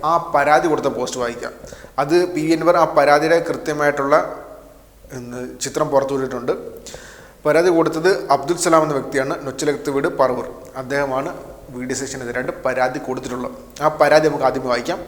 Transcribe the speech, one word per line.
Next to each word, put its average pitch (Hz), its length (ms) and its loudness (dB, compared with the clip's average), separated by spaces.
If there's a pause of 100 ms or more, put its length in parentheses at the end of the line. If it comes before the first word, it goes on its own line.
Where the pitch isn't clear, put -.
(120)
ആ 170 40 4 (200)
പരാതി 151 360 4
കൊടുത്ത 139 180 0 (100)
പോസ്റ്റ് 123 240 -4
വായിക്കാം. 120 300 -6 (480)
അത് 147 140 2 (180)
പി 156 140 -2
വി 160 80 2
അൻവർ 165 260 4
ആ - 20 6 (120)
പരാതിയുടെ 151 500 4
കൃത്യമായിട്ടുള്ള, 147 720 0 (1000)
എന്ന് 123 220 -12 (240)
ചിത്രം 147 300 -2
പുറത്തുവിട്ടിട്ടുണ്ട്. 131 580 0 (960)
പരാതി 160 320 6
കൊടുത്തത് 160 320 2 (260)
അബ്ദുൽ 147 280 -2
സലാം 165 220 4
എന്ന 147 120 -2
വ്യക്തിയാണ്, 139 380 -2 (100)
നൊച്ചിലകത്ത് 143 500 -4
വീട്, 139 120 0 (120)
പറവൂർ. 127 260 0 (360)
അദ്ദേഹമാണ് 139 480 -4 (460)
വി 123 140 -8
ഡി 131 100 -2
സതീശനെതിരായിട്ട് 127 540 -6 (120)
പരാതി 127 420 0
കൊടുത്തിട്ടുള്ളത്. 127 480 -6 (300)
ആ 156 40 6 (120)
പരാതി 156 280 6
നമുക്ക് 143 200 0
ആദ്യം 131 220 -2
വായിക്കാം. 120 360 -2